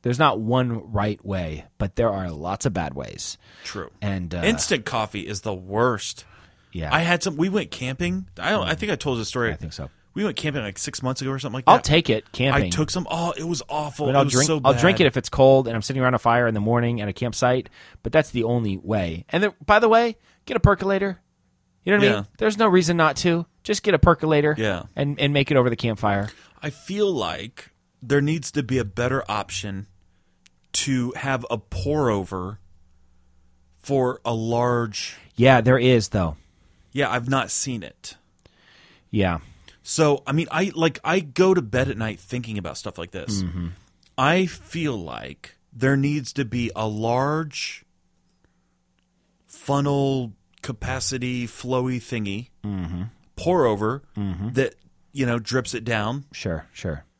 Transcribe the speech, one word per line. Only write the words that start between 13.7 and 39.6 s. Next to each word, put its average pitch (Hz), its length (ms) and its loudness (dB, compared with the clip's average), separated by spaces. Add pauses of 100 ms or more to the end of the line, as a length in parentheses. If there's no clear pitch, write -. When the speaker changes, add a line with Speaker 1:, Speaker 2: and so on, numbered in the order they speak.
Speaker 1:
I - 20 2
mean, 135 80 4
Speaker 2:
It - 20 8
Speaker 1:
I'll 139 60 6
Speaker 2:
was 131 100 2
Speaker 1:
drink, 135 140 6
Speaker 2:
so 156 160 2
Speaker 1:
I'll 135 100 6
drink 156 240 4
Speaker 2:
bad. 180 60 6
Speaker 1:
it - 20 6
if 123 100 2
it's 123 140 -4
cold 135 380 6
and 117 80 -4
I'm 107 60 -2
sitting 131 200 -2
around 127 120 4
a 117 40 0
fire 120 300 4
in 113 60 0
the 104 60 0
morning 120 400 2
at 104 80 -4
a 98 60 -6
campsite, 123 560 0 (320)
but - 100 -6
that's - 180 4
the 120 140 -2
only 113 320 0
way. 90 540 -2
And 180 120 2
then, 208 100 0 (120)
by 208 140 6
the 226 100 4
way, 226 280 4 (300)
get 254 100 -4
a 196 40 0
percolator. 196 600 2 (640)
You 185 80 2
know 208 60 6
what 202 60 6
I 202 40 8
mean? 104 100 2
Speaker 2:
Yeah. 101 60 -6 (140)
Speaker 1:
There's 214 200 0
no 226 100 4
reason 175 280 4
not 156 220 4
to. 170 280 2 (160)
Just 208 220 -2
get 196 100 4
a 151 60 4
percolator 156 580 6
Speaker 2:
Yeah. 101 240 0 (140)
Speaker 1:
and, 143 240 -2
and 143 120 2
make 139 200 2
it 143 40 4
over 123 140 6
the 117 60 -2
campfire. 104 520 0 (320)
Speaker 2:
I 151 100 -6
feel 202 420 -2
like 104 580 -6 (320)
there 135 180 2
needs 151 320 -2
to 147 120 -2
be 127 140 -2
a 117 60 0
better 123 440 -2
option 101 580 -6 (840)
to 127 440 0
have 131 340 -4
a 117 80 -2
pour 135 520 -2
over 95 480 -4 (1200)
for 127 440 0
a 120 80 -2
large 117 840 -2 (200)
Speaker 1:
Yeah, 123 240 6
there 127 180 4
is, 120 320 4
though. 85 260 -2 (560)
Speaker 2:
Yeah, 135 180 -2
I've 120 180 -4
not 131 220 -2
seen 120 320 -4
it. - 340 -16 (920)
Speaker 1:
Yeah. 92 280 2 (440)